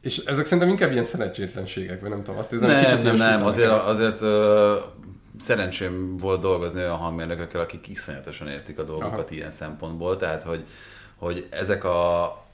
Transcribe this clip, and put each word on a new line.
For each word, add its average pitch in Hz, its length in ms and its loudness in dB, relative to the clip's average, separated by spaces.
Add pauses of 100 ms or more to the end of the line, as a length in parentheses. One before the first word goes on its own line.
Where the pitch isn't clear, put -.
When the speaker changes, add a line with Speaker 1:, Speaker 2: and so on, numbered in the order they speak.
Speaker 1:
És - 180 -6
ezek 143 260 -2
szerintem 175 240 4
inkább 135 240 2
ilyen 117 120 0
szerencsétlenségek, 92 960 -6
vagy 101 100 -8
nem 101 120 -6
tudom, 98 180 -10
azt - 120 -6
érzem, 117 160 4
Speaker 2:
Nem, 139 160 8
Speaker 1:
kicsit 123 180 4
Speaker 2:
nem, 117 120 4
Speaker 1:
ilyen - 20 6
Speaker 2:
nem, 113 220 4
Speaker 1:
súlytalan 101 140 2
Speaker 2:
azért, 113 180 6
Speaker 1:
nekem. 107 180 4
Speaker 2:
azért, 110 340 0
ö, 104 520 6 (640)
szerencsém 92 800 -2
volt 92 240 0
dolgozni 87 400 0
olyan 87 160 -2
hangmérnökökkel, 82 640 -6
akik - 280 -8
iszonyatosan 76 600 -12
értik 71 300 -12
a 80 40 -6
dolgokat 78 440 -6
Speaker 1:
Aha. 80 80 -14
Speaker 2:
ilyen 78 160 -10
szempontból, 82 680 -6
tehát, 80 260 -4
hogy, 82 220 -6 (520)
hogy 87 340 -6
ezek 98 340 -2
a 87 400 4 (300)